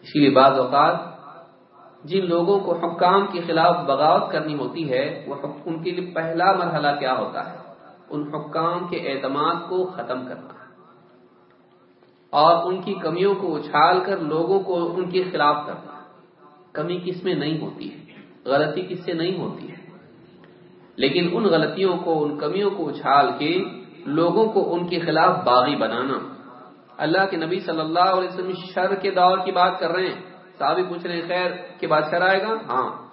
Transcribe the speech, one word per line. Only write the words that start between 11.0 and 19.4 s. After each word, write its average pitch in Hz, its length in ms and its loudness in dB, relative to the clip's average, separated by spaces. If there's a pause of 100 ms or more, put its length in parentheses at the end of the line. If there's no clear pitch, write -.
اور 170 420 4
ان 190 100 -4
کی 202 120 -6
کمیوں 180 420 0
کو 170 200 -4
اچھال 160 500 2
کر 196 120 -2
لوگوں 170 420 0
کو 175 360 -2
ان 180 140 -4
کے 180 220 0
خلاف 151 240 2 (120)
کرنا۔ - 320 -14 (760)
کمی 175 320 -4
کس 180 180 -6
میں 185 100 0
نہیں 151 280 -2
ہوتی - 320 -10
ہے، - 40 -18 (480)
غلطی 147 360 0
کس - 240 -10
سے 180 80 -4
نہیں 170 260 -2
ہوتی - 320 -10